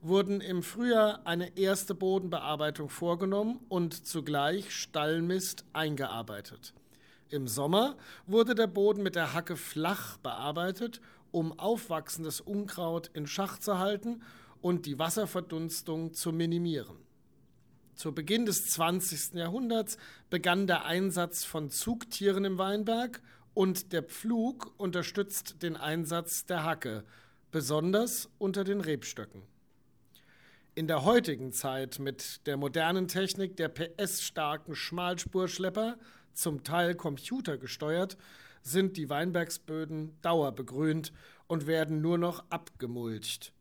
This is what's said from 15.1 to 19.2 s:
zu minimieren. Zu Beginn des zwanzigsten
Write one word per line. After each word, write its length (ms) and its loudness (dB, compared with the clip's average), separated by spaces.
zu 200 -2
minimieren. 680 0
Zu 140 -4
Beginn 320 2
des 240 0
zwanzigsten 680 0